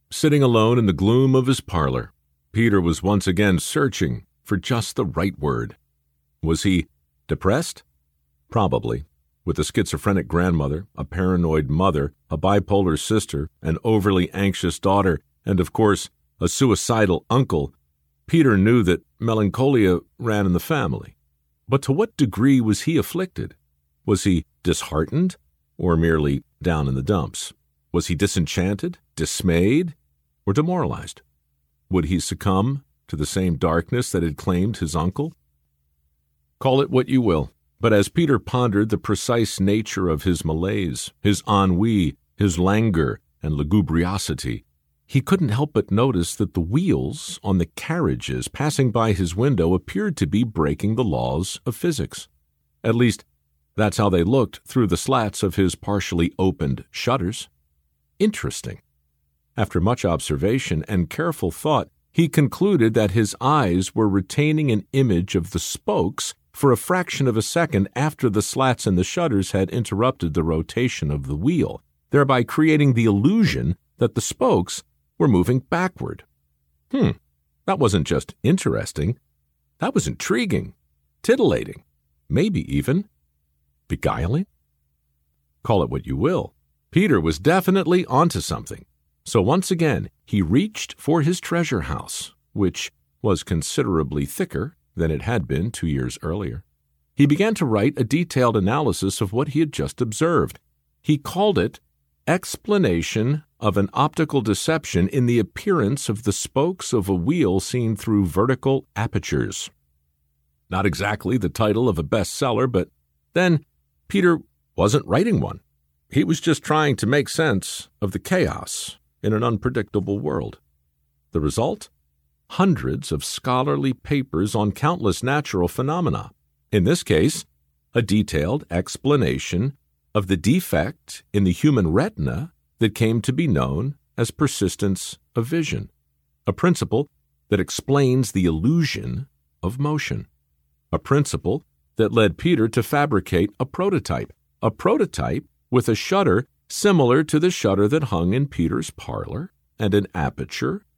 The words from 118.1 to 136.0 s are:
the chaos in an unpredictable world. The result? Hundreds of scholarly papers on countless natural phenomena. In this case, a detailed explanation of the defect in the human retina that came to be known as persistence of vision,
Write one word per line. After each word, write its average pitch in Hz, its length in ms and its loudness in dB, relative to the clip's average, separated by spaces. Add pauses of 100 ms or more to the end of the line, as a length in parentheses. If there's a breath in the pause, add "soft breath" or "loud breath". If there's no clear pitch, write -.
the 95 60 -6
chaos - 800 -4 (240)
in 104 100 0
an 110 100 0
unpredictable 104 760 -2
world. - 420 -6 (720)
The 82 80 -2
result? 113 480 -2 (640)
Hundreds 80 600 0
of 73 140 -4
scholarly 135 680 -2
papers 127 640 -2
on 107 160 0
countless 123 520 -2
natural 123 440 -2
phenomena. 135 640 -4 (400)
In 101 140 2
this 156 180 2
case, 92 420 2 (480)
a 120 100 0
detailed 101 680 0
explanation 90 1080 -2 (380)
of 98 140 0
the 95 80 4
defect - 960 -2
in 101 100 2
the 92 100 4
human 107 400 2
retina 104 600 -2 (260)
that 107 160 2
came 113 280 0
to 127 100 -2
be 160 160 0
known 78 480 -2 (200)
as 120 140 -2
persistence - 880 -2 (160)
of 117 120 -2
vision, 147 440 -4 (560)